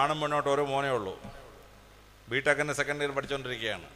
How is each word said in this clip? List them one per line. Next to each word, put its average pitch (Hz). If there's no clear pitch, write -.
ആണും 151
പെണ്ണോട്ടും 147
ഒരു 143
മോനേ 139
ഉള്ളൂ, 104
ബിടെക്കിൻ്റെ 139
സെക്കൻഡ് 143
ഇയർ 143
പഠിച്ചുകൊണ്ടിരിക്കുകയാണ്, 123